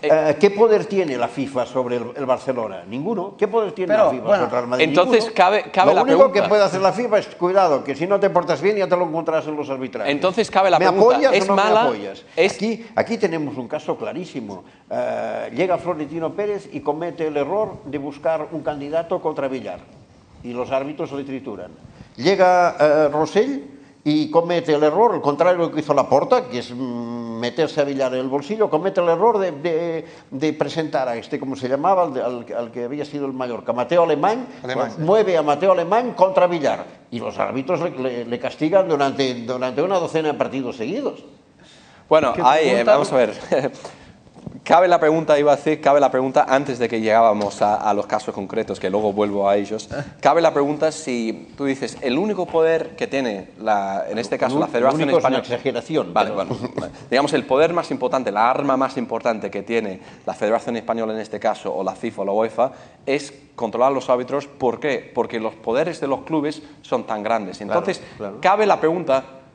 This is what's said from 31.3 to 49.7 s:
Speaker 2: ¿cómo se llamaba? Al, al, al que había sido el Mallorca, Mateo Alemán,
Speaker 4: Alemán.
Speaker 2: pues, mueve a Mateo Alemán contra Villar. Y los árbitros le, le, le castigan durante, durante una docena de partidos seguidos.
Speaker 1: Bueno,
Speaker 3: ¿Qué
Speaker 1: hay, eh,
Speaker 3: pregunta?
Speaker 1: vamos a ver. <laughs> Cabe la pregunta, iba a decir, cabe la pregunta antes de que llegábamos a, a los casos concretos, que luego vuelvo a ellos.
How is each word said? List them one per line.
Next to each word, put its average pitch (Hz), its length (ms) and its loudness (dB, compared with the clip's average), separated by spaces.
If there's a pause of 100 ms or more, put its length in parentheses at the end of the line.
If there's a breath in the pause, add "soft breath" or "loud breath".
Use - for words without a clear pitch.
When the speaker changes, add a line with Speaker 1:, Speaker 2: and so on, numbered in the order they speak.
Speaker 2:
¿cómo 135 180 -8
se 127 120 -6
llamaba? 175 360 2
Al, 139 160 -4
al, 117 260 -6 (100)
al 117 160 -6
que 120 120 -8
había 143 200 -6
sido 143 220 -8
el 135 60 -6
Mallorca, 123 400 -6
Mateo 123 320 2
Alemán, 170 420 0 (180)
Speaker 4:
Alemán. 247 300 -4
Speaker 2:
pues, 165 40 -12
mueve 190 380 4
a 160 60 4
Mateo 147 300 2
Alemán 196 420 2
contra 185 320 4
Villar. 139 380 0 (260)
Y 120 100 -8
los 110 180 -8
árbitros 131 420 -2
le, 160 100 -4
le, 127 340 -6
le 120 140 -6
castigan 156 500 2
durante, 139 460 0 (100)
durante 127 380 -2
una 185 160 0
docena 156 300 -2
de 147 60 -2
partidos 127 420 -4
seguidos. 185 460 -6 (880 soft breath)
Speaker 1:
Bueno, 151 240 4
Speaker 3:
¿Qué 175 120 -2
Speaker 1:
hay, 151 220 6
eh, 131 40 4
Speaker 3:
pregunta? 120 220 4
Speaker 1:
vamos 139 200 4
a 143 40 2
ver. 107 240 2
<laughs> 139 320 -2 (920 loud breath)
Cabe 175 240 6
la 170 120 6
pregunta, 156 380 4
iba 147 140 4
a 139 40 6
decir, 151 240 0
cabe 143 200 4
la 131 100 4
pregunta 135 380 2
antes 131 300 0
de 120 100 0
que 113 120 -2
llegábamos 107 640 2
a, 107 140 2
a 104 180 0
los 101 120 -2
casos 107 280 -6
concretos, 104 440 -6
que 117 120 -4
luego 104 220 0
vuelvo 101 360 0
a 101 80 4
ellos. 104 320 -4 (160)